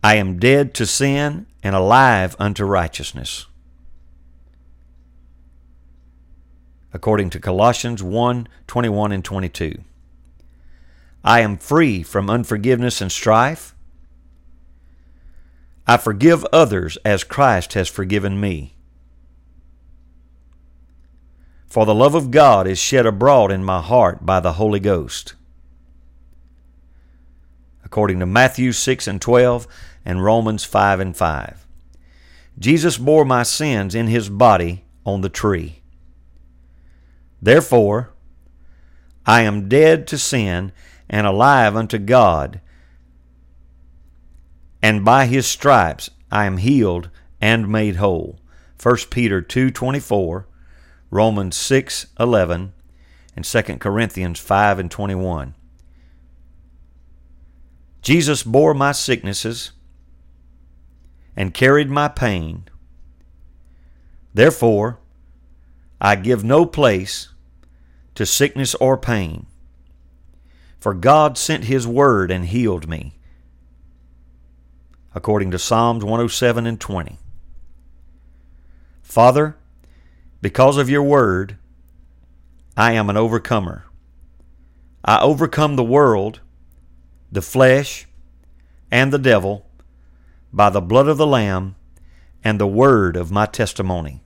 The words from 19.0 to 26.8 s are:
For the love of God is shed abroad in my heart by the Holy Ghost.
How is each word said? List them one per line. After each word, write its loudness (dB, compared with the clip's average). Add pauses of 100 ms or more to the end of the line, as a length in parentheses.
For 0
the 2
love 4
of -2
God 6
is -4
shed 2
abroad 4
in -4
my 0
heart 2
by 0
the -2
Holy -2
Ghost. -4 (2500)